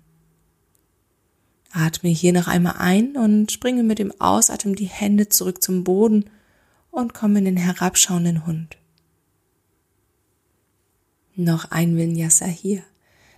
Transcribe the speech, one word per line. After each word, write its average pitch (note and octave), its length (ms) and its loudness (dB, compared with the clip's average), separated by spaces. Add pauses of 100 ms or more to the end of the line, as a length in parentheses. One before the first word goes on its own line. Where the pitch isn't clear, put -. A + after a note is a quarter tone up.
(1700)
Atme E3 380 -2
hier E3+ 240 2
noch F3 160 0
einmal F3 300 0
ein A3 380 2
und G#3+ 440 2
bringe B3 220 0
mit A3 160 0
dem G3 220 -6
Ausatmen G3 540 0
die G3 120 -4
Hände G#3 420 0
zurück F#3 340 -2
zum F#3 220 -2
Boden G#3 460 2 (600)
und B3 220 -6
komme G#3 280 0
in F#3+ 40 0
den F#3 120 0
herabschauenden F3 920 0
Hund. D#3+ 320 -8 (2500)
Noch E3+ 340 -2
ein E3 260 0
Vinyasa E3 500 0
hier. F#3+ 360 -4 (560)